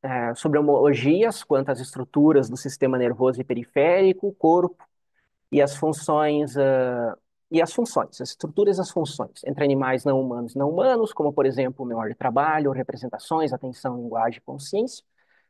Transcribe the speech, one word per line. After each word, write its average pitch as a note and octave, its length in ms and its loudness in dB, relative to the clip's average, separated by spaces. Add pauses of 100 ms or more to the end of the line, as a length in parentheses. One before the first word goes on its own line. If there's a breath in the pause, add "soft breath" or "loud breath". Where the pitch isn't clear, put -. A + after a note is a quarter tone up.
eh, C3 340 -4
sobre D3+ 220 0
homologias D3 840 4
quanto C#3 260 0
às B2 100 -2
estruturas C3+ 720 2
do B2+ 60 -8
sistema C3 420 -2
nervoso B2 420 0
e B2+ 40 -8
periférico, F3+ 880 2
corpo, F3 500 2 (680)
e C#3+ 100 4
as C#3+ 140 0
funções, D3+ 800 -2
ah, B2+ 600 0 (340)
e E3 120 2
as E3 100 -2
funções, - 480 -4
as B2+ 100 -8
estruturas F#3+ 480 0
e - 20 -2
as F#3 100 -6
funções, - 560 -6
entre C#3+ 180 -2
animais C3+ 400 0
não C3+ 160 2
humanos A#2+ 340 -6
e C3+ 40 -6
não C#3+ 120 0
humanos, A3+ 420 0
como, D3 200 -2
por C#3 140 2
exemplo, C3 400 -2
memória A2+ 260 -6
de - 60 -14
trabalho, C#3+ 540 0
representações, C3 800 -4
atenção, B2+ 440 -8
linguagem A#2 420 -4
e - 40 -20
consciência. F#3+ 640 -6 (460)